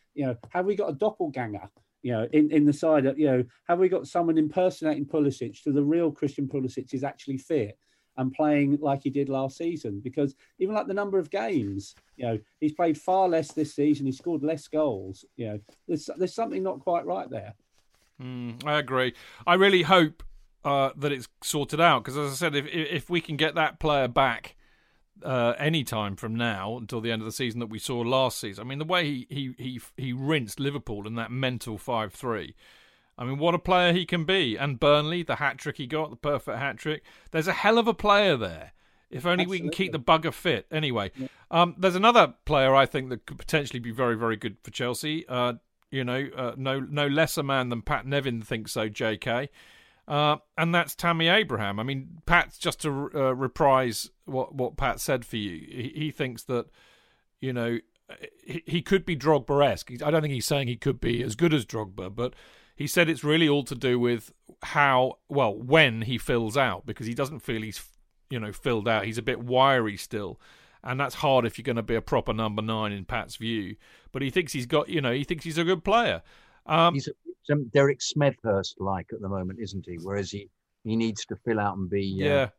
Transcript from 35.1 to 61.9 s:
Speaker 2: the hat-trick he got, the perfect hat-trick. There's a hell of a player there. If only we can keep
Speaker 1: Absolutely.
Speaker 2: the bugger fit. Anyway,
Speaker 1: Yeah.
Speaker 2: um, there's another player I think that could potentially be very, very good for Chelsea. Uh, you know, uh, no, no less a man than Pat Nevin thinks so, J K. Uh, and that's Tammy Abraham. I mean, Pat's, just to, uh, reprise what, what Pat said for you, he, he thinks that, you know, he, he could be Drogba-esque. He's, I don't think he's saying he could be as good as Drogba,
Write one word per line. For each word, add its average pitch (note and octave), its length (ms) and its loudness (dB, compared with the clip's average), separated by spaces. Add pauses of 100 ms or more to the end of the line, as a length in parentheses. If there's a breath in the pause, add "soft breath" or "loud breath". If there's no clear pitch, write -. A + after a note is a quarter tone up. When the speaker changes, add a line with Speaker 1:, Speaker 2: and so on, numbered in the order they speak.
Speaker 2:
the C#3 140 -4
hat-trick C3+ 400 -4
he C#3 100 -8
got, D3+ 240 -4
the A#2+ 60 -16
perfect C3+ 420 -4
hat-trick. C#3+ 440 -6 (280 soft breath)
There's D#3+ 180 0
a F3+ 40 0
hell A3+ 260 4
of A3+ 100 2
a G#3+ 60 0
player G3+ 420 4
there. F2 360 -6 (380)
If B2+ 140 -8
only F3+ 220 2
we F#3 120 -4
can E3+ 120 -4
keep - 240 -2
Speaker 1:
Absolutely. D#3+ 260 4
Speaker 2:
the D#3+ 100 -2
bugger - 40 -10
fit. B2+ 360 -2
Anyway, B2+ 460 -2
Speaker 1:
Yeah. C3 120 -8 (220 loud breath)
Speaker 2:
um, E3+ 280 2
there's F3+ 160 2
another G3 400 6 (100)
player C3+ 300 4
I C3+ 120 8
think C3 240 -6
that A#2 140 -8
could C3+ 140 -16
potentially C#3 420 -2
be A#2 120 -8
very, A#2+ 240 0
very A2+ 200 0
good G2+ 260 -8
for - 80 -18
Chelsea. C3+ 580 -4
Uh, B2 260 0 (360)
you C3 140 -4
know, B2+ 320 -2
uh, B2 220 -4
no, C3+ 220 -2
no D3 260 -2
less D3 320 2
a D#3 40 -2
man C3+ 280 0
than A#2 100 -4
Pat A#2+ 240 -4
Nevin C3+ 380 -2
thinks A2 300 -8
so, A2 180 -2
J A2 260 -2
K. B2+ 320 -2 (600 soft breath)
Uh, D3 280 2 (220)
and E3 160 2
that's E3+ 200 0
Tammy E3 340 2
Abraham. A2 520 0
I A2+ 40 -2
mean, C3+ 420 -8
Pat's, E3+ 320 2
just - 240 -4
to, C#3+ 320 -2
uh, C3+ 200 2
reprise C3 760 2 (140)
what, C3 300 -6
what B2+ 220 -4
Pat C3 240 0
said B2+ 240 -2
for - 120 -10
you, F#2 300 -6
he, B2+ 280 -10
he D3+ 160 -4
thinks B2+ 340 -6
that, A#2+ 220 -2 (760 soft breath)
you C3 120 -4
know, A#2 260 -2 (640)
he, - 220 -8
he D#3+ 160 -2
could F#3+ 220 2
be F3 120 -2
Drogba-esque. C#3 720 2
He's, B2 140 -12
I D3+ 80 2
don't D#3+ 120 4
think C#3+ 120 -2
he's A#2 120 -4
saying C#3 220 0
he A#2+ 80 -2
could B2+ 240 -2
be A#2+ 220 0
as A2+ 120 -4
good D#3 200 2
as C3 120 0
Drogba, G2 480 -8